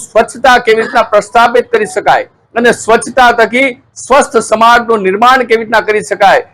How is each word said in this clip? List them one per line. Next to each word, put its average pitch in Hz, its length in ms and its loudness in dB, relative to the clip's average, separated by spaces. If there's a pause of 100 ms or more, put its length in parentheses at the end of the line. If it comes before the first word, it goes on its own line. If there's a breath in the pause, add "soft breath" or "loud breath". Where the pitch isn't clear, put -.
સ્વચ્છતા 240 580 0
કેવી 226 180 0
રીતના 220 300 -2
પ્રસ્થાપિત 240 580 0
કરી 214 260 -2
શકાય 156 340 -2 (240)
અને 240 180 0
સ્વચ્છતા 240 680 0
થકી 233 300 0 (380)
સ્વસ્થ 254 340 0 (100)
સમાજનું 226 560 2
નિર્માણ 240 400 0
કેવી 226 160 0
રીતના 214 240 -2
કરી 214 240 -4
શકાય 190 320 2 (120)